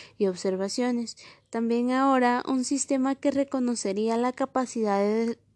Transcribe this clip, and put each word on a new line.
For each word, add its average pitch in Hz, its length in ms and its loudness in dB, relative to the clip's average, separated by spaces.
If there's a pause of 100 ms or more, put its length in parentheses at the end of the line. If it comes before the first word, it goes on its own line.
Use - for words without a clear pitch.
(180)
y 202 80 2
observaciones. 202 880 -2 (320)
También 233 420 0
ahora 254 560 4
un 254 180 0
sistema 269 500 0
que 285 160 0
reconocería 240 880 0
la 247 140 0
capacidad 233 680 -2
de, 226 380 0 (180)